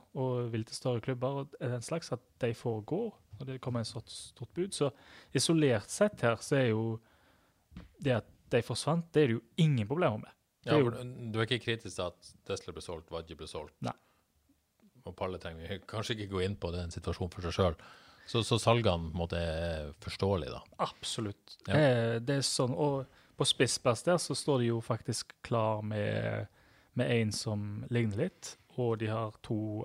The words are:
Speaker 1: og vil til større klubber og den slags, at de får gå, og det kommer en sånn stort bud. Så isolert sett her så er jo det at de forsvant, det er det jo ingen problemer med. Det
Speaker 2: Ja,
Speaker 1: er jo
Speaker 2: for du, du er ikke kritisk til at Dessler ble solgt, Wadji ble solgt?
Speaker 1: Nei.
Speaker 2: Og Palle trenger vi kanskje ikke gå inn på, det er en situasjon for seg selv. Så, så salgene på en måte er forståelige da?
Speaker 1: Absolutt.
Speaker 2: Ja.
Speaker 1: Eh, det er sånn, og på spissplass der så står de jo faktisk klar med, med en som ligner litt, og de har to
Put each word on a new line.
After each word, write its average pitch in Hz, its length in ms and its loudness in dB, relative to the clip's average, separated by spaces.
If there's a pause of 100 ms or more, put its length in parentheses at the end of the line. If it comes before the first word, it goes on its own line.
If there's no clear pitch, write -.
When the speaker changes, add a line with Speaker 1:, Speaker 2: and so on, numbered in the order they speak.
(140)
Speaker 1:
og 123 380 0
vil 110 120 0
til - 120 -10
større 123 240 0
klubber 131 420 -2
og 135 160 -12
den 123 240 -2
slags, - 300 -6
at 123 80 -6 (180)
de 117 160 0
får 110 300 -4
gå, 202 280 -2 (280)
og 135 60 -10
det 131 140 -10
kommer 123 200 -2
en 113 40 -4
sånn - 220 -10
stort - 480 -16
bud. 190 180 -2
Så 143 200 0 (420)
isolert 143 560 4
sett - 300 2
her 117 160 4
så - 200 0
er 131 140 4
jo 113 300 0 (1000)
det 143 120 2
at 113 140 0 (240)
de 120 120 4
forsvant, 165 500 -2
det 151 100 6
er 143 40 8
det 113 80 4
jo 120 80 -2 (140)
ingen 139 320 6
problemer 139 300 0
med. - 120 -12 (340)
Det 123 80 -4
Speaker 2:
Ja, - 40 6
Speaker 1:
er 151 40 8
jo 123 100 4
Speaker 2:
for 120 120 -6
du, 123 300 -8
du 110 80 0
er 113 60 4
ikke 117 180 -2
kritisk 113 320 -4
til 95 100 -2
at - 260 -12 (140)
Dessler 95 260 -6
ble - 100 -10
solgt, 80 280 -12
Wadji 82 260 -8
ble - 120 -12
solgt? 76 320 -12
Speaker 1:
Nei. - 120 -6 (1120)
Speaker 2:
Og 92 120 -10
Palle 92 220 -4
trenger 82 300 -10
vi 98 180 -6
kanskje 107 300 -4
ikke 101 140 -8
gå 95 120 0
inn 98 140 0
på, 87 160 -4
det 90 80 -4
er 87 60 -4
en 85 80 -8
situasjon 87 360 -4
for - 120 -12
seg 87 120 -2
selv. 90 220 4 (500)
Så, 117 160 0
så 113 160 2
salgene 95 520 4
på 78 40 -8
en 87 60 -2
måte 85 180 -2
er 80 640 -2
forståelige 98 500 -2
da? - 120 -10 (160)
Speaker 1:
Absolutt. - 800 -6 (100)
Speaker 2:
Ja. - 80 2
Speaker 1:
Eh, 120 440 4
det 135 180 0
er 139 60 2
sånn, 131 320 0
og 139 320 0 (320)
på 143 80 2
spissplass - 560 2
der 175 160 4
så - 160 -4
står 139 260 2
de 120 100 2
jo 117 100 0
faktisk - 640 -4
klar 110 400 0
med, 107 640 -2 (500)
med 123 160 2
en 113 200 4
som 104 580 -4
ligner 113 340 2
litt, - 320 -8 (160)
og 117 260 0
de 110 120 -2
har 110 220 -2 (100)
to 107 420 -2